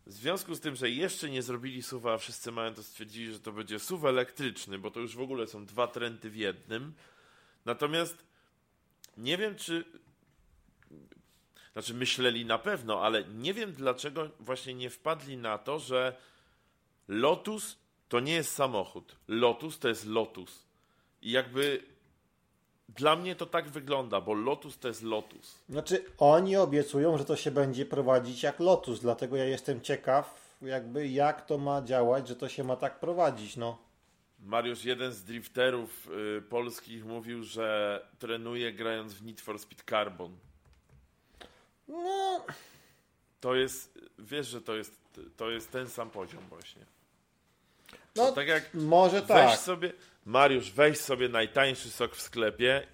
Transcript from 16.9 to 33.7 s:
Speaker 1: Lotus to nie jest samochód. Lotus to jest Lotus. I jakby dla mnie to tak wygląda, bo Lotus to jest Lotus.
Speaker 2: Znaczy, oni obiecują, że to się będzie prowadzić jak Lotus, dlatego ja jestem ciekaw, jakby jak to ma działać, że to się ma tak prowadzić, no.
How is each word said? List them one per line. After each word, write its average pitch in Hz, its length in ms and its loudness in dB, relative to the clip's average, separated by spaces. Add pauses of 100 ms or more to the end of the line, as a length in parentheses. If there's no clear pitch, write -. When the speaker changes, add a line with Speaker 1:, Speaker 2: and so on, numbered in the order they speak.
Speaker 1:
Lotus 165 680 0 (320)
to 120 100 2
nie 139 140 0
jest 160 200 -2
samochód. 107 640 -4 (120)
Lotus 120 520 0
to - 80 -2
jest 110 180 -2
Lotus. 107 600 -4 (560)
I 113 100 -8
jakby 131 520 0 (1040)
dla 135 260 4
mnie 180 200 -4
to 165 100 -8
tak 160 240 -2
wygląda, 135 520 -2
bo 95 120 -2
Lotus 131 460 -2
to - 80 -6
jest 113 160 -8
Lotus. 107 520 -6 (140)
Speaker 2:
Znaczy, 180 360 -2 (120)
oni 170 400 8
obiecują, 147 600 4
że 139 80 -2
to 151 100 0
się 147 160 -2
będzie 135 340 2
prowadzić 127 580 2
jak 143 160 -2
Lotus, 170 400 4
dlatego 120 380 0
ja 135 80 2
jestem 131 360 -2
ciekaw, - 800 0
jakby 131 460 -4
jak 143 380 2
to 151 120 0
ma 143 240 0
działać, 127 460 4
że 120 80 -8
to 135 140 -8
się 139 140 -6
ma 127 120 -2
tak 131 240 -4
prowadzić, 147 580 0
no. 117 200 -4 (600)